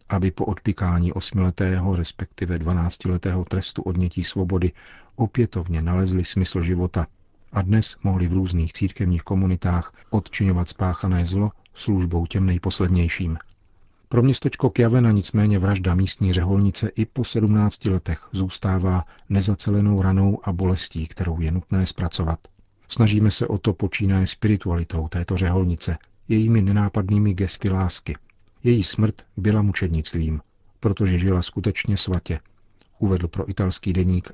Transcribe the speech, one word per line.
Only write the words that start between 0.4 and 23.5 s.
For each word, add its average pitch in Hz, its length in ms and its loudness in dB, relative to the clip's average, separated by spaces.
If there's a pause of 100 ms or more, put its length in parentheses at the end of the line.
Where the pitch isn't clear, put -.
odpykání 87 680 0
osmiletého, 92 840 0
respektive 87 640 -6
dvanáctiletého 87 840 -2
trestu - 380 -6
odnětí 90 420 -2
svobody 92 480 -2 (440)
opětovně 90 640 -2
nalezli 92 420 0
smysl 92 360 -2
života 87 460 -2 (460)
a 101 100 -2
dnes 104 400 0
mohli 92 240 0
v 85 60 0
různých 90 400 0
církevních 90 500 -2
komunitách 92 720 0 (160)
odčiňovat 92 580 0
spáchané 90 580 0
zlo 101 240 0 (240)
službou 87 520 0
těm 95 200 0
nejposlednějším. 87 920 0 (720)
Pro 120 140 2
městečko 131 540 0
Chiavenna 120 340 4
nicméně 104 480 2
vražda 92 360 0
místní 92 380 0
řeholnice 98 560 2
i 110 160 -2
po 120 200 -4
sedmnácti 104 680 0
letech 87 420 -2
zůstává 92 720 0 (240)
nezacelenou 101 720 2
ranou 98 400 2
a 98 100 -4
bolestí, 87 540 -2
kterou 85 340 -6
je 80 100 0
nutné 90 360 0
zpracovat. 82 520 -4 (500)
Snažíme 107 420 4
se 120 160 -2
o 107 120 -2